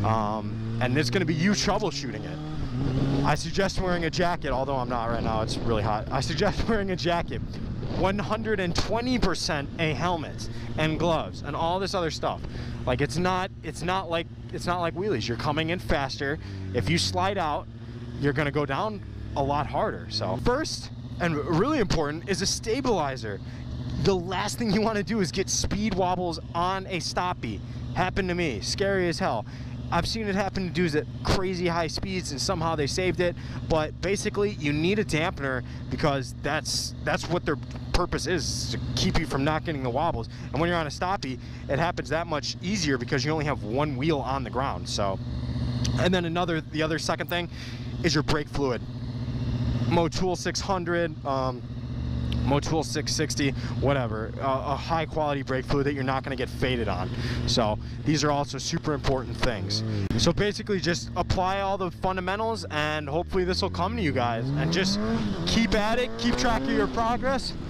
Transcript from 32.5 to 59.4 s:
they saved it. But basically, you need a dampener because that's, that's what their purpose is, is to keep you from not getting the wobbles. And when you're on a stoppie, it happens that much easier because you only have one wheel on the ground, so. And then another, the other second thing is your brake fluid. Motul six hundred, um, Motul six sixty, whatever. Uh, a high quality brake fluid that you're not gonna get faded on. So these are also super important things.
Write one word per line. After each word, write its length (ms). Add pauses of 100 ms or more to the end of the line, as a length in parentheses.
they 120
saved 320
it. 160 (340)
But 320
basically, 500
you 220
need 260
a 60
dampener 580 (280)
because 500
that's, 600
that's 260
what 160
their 120 (360)
purpose 320
is, 240
is 220
to 80 (160)
keep 240
you 80
from 160
not 220
getting 180
the 60
wobbles. 380 (240)
And 80
when 80
you're 120
on 80
a 20
stoppie, 480 (320)
it 100
happens 300
that 180
much 340
easier 360
because 260
you 80
only 140
have 180
one 320
wheel 240
on 240
the 60
ground, 400
so. 300 (800)
And 140
then 120
another, 340
the 220
other 160
second 320
thing 200 (540)
is 100
your 100
brake 260
fluid. 320 (1080)
Motul 480
six 240
hundred, 540 (120)
um, 360 (840)
Motul 380
six 300
sixty, 380 (280)
whatever. 520 (100)
Uh, 320
a 20
high 300
quality 380
brake 220
fluid 200
that 80
you're 100
not 200
gonna 120
get 140
faded 380
on. 220 (380)
So 300 (280)
these 180
are 80
also 260
super 360
important 440
things. 460 (340)